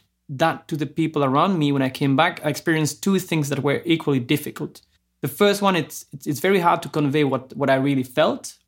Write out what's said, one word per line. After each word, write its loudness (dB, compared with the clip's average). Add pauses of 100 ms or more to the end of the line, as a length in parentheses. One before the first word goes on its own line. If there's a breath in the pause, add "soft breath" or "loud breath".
(300)
that -2
to -6
the -4
people -2
around 2
me 0
when 0
I 0
came 0
back, 2
I 0
experienced 0
two 2
things -2
that -2
were 0
equally 2
difficult. -4 (400)
The -6
first 2
one, 2
it's, -6
it's, -14
it's -4
very 2
hard 2
to -10
convey 0
what, -4
what -2
I 6
really 0
felt -2 (120)